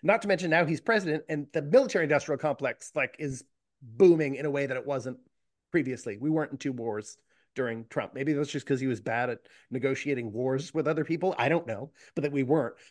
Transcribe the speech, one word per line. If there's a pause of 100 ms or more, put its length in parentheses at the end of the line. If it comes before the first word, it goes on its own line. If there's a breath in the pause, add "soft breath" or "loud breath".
not
to
mention
now
he's
president
and
the
military
industrial
complex,
like,
is (360)
booming
in
a
way
that
it
wasn't (520)
previously.
We
weren't
in
two
wars (380)
during
Trump.
Maybe
that's
just
'cause
he
was
bad
at (320 soft breath)
negotiating
wars
with
other
people.
I
don't
know, (240 soft breath)
but
that
we
weren't. (160 soft breath)